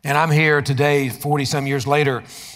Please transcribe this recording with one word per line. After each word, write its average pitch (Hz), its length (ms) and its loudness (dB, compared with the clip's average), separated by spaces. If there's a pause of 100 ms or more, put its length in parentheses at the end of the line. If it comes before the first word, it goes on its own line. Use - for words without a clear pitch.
And 143 140 0
I'm 160 140 2
here 151 300 4
today, 139 480 0
forty-some 143 560 -4
years 139 220 -4
later, 143 360 0 (320)